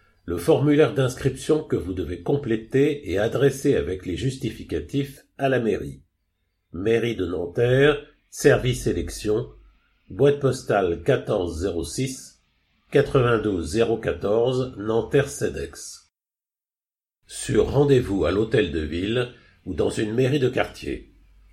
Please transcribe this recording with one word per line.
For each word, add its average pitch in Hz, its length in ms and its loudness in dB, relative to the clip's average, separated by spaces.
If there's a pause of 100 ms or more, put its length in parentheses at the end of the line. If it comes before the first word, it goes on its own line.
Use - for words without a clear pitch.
(260)
le 85 120 -4
formulaire 143 560 4
d'inscription 135 680 0
que - 140 -2
vous 87 160 -4
devez 87 300 -6
compléter 135 880 0
et 90 80 0
adresser 127 580 2
avec 85 300 -4
les 85 100 -4
justificatifs 117 1120 -6 (100)
à 135 140 0
la 123 100 2
mairie. 73 400 -4 (720)
Mairie 113 420 0
de 90 120 -4
Nanterre, 123 760 2 (280)
service 123 560 2
élection, 107 640 -2 (580)
boîte 143 320 2
postale 101 600 0
quatorze 92 580 0
zéro 85 240 -2
six, - 560 -8 (500)
quatre-vingt-douze 110 800 2
zéro 113 260 2
quatorze, 117 800 0
Nanterre 110 500 0
cedex. - 840 -8 (1160)
Sur - 460 0
rendez-vous 117 520 4
à 78 60 0
l'hôtel 104 420 0
de 80 80 -2
ville 98 480 -4 (380)
ou 92 80 -8
dans 98 160 0
une 110 240 -4
mairie 131 260 2
de 127 80 2
quartier, - 640 -6 (400)